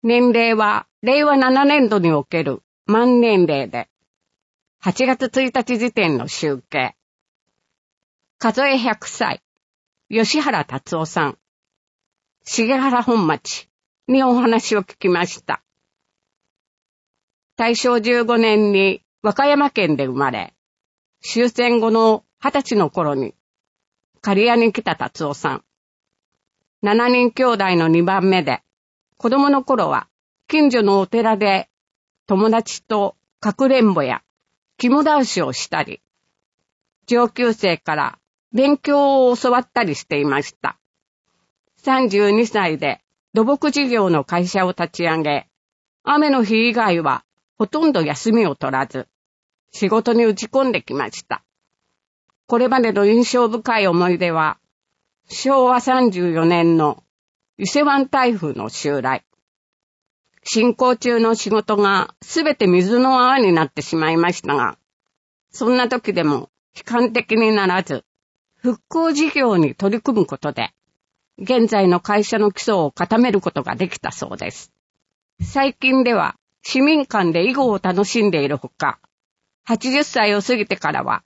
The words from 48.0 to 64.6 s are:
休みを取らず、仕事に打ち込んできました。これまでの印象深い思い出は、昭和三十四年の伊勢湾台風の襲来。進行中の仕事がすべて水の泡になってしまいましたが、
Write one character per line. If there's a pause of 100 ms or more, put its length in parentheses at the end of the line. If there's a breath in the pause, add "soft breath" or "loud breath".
休
み
を
取
ら
ず、 (640)
仕
事
に
打
ち
込
ん
で
き
ま
し
た。 (1040)
こ
れ
ま
で
の
印
象
深
い
思
い
出
は、 (680)
昭
和
三
十
四
年
の (560)
伊
勢
湾
台
風
の
襲
来。 (1200)
進
行
中
の
仕
事
が
す
べ
て
水
の
泡
に
な
っ
て
し
ま
い
ま
し
た
が、 (720)